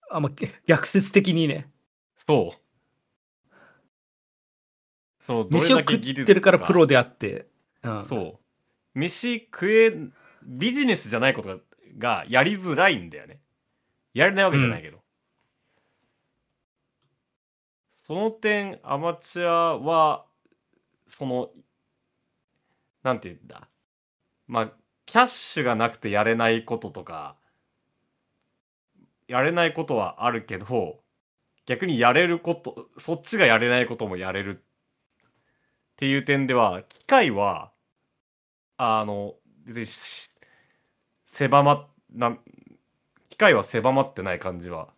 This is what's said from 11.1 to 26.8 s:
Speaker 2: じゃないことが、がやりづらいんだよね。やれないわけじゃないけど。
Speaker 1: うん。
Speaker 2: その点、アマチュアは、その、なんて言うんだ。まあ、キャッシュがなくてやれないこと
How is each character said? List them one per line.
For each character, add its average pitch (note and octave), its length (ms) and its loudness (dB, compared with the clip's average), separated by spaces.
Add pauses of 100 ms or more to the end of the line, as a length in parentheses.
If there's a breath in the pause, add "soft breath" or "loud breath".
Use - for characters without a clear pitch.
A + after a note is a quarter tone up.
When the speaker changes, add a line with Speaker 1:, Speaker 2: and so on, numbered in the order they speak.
Speaker 2:
じ A#2+ 60 -2
ゃ A2+ 40 0
な B2+ 80 2
い C3 60 2
こ A2+ 80 -8
と G2 60 -12
が、 F#2 100 -12 (400)
が G#2+ 300 -2
や B2+ 140 4
り F#3+ 140 0
づ F#3 180 -6
ら F3 140 4
い D#3+ 80 0
ん F2 140 -12
だ D#2 80 -18
よ A#1 80 -20
ね。 - 140 -20 (760)
や C#3+ 120 2
れ G3 60 2
な G3 100 0
い - 20 4
わ F#3 80 2
け C#3+ 60 2
じ C3 60 2
ゃ B2 40 0
な G2 100 -6
い D#2+ 40 -14
け D#2 80 -18
ど。 D2+ 60 -20
Speaker 1:
う - 40 -20
ん。 - 20 -20 (3000)
Speaker 2:
そ - 240 -16
の G#3 160 -2
点、 G#3 520 -4
ア C#3 140 -6
マ E3+ 240 -4
チ - 200 -12
ュ F3 60 -2
ア E3+ 320 0
は、 D#3 460 0 (840)
そ - 200 -10
の、 B2 240 -4 (1500)
な B2+ 120 -2
ん A2 60 -10
て - 80 -16
言 E2+ 100 -20
う - 60 -20
ん - 20 -20
だ。 - 220 -20 (800)
ま A#2+ 160 -4
あ、 G#2+ 100 -6 (320)
キ - 140 0
ャ B3 60 6
ッ - 40 -2
シ - 320 -8
ュ - 20 0
が A#2+ 120 2
な A2+ 160 0
く - 60 -20
て G#2+ 140 -10
や G#2 140 2
れ A2+ 100 2
な A2+ 160 0
い A2+ 140 -2
こ A2+ 140 -8
と G2+ 120 -12